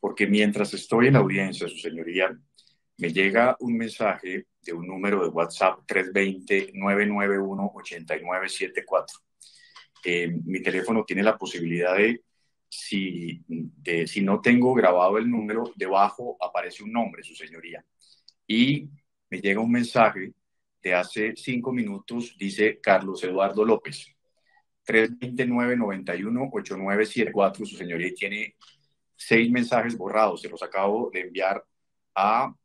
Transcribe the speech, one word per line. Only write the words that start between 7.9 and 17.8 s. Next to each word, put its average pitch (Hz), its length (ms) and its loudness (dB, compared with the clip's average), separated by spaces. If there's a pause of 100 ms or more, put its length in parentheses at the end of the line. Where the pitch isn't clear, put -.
y 80 40 -8
nueve 92 280 -4
siete - 360 -6
cuatro. - 340 -2 (840)
Eh, 87 240 0 (160)
mi 90 180 -6
teléfono 95 440 0
tiene 95 180 -2
la 110 140 4
posibilidad 87 580 -2
de, 113 280 2 (440)
si, 85 800 -8
de, 82 580 -4
si 98 160 -6
no 98 200 2
tengo 123 320 4
grabado 95 440 6
el 117 140 0
número, 113 460 -4
debajo 98 640 0
aparece 90 420 -6
un 107 80 -10
nombre, 98 320 -4
su 80 120 -20
señoría. 80 460 -16 (640)